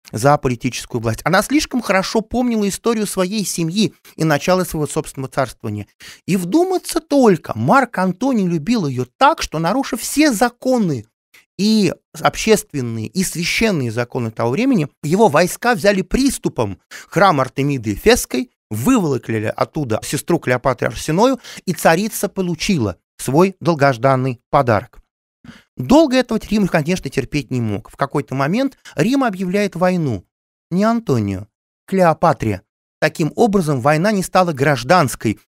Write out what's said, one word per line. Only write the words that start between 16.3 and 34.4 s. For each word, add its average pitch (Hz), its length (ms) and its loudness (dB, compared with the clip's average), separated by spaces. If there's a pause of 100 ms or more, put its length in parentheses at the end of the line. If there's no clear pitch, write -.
храм 170 520 2
Артемиды 127 520 -2
Эфесской, - 580 0 (200)
выволокли 120 840 -2
оттуда 127 480 -4
сестру - 380 -2
Клеопатры 127 480 0
Арсеною, 190 500 0 (280)
и 180 60 -2
царица 190 560 0
получила 170 680 -2 (220)
свой 170 420 2
долгожданный 135 800 0 (100)
подарок. 120 460 0 (840)
Долго 262 400 4
этого 233 200 0
Рим, 202 300 -2
конечно, 165 400 -2
терпеть 131 420 -6
не 127 120 -2
мог. 104 280 -4
В - 60 -20
какой-то 139 380 -4
момент 190 420 -2 (180)
Рим 254 300 0
объявляет 196 500 -2
войну 170 520 -2 (440)
не 185 140 0
Антонию, 120 640 0 (380)
Клеопатре. 156 720 2 (400)
Таким 156 340 -2
образом, 190 460 2
война 156 320 2
не 196 100 0
стала 175 300 2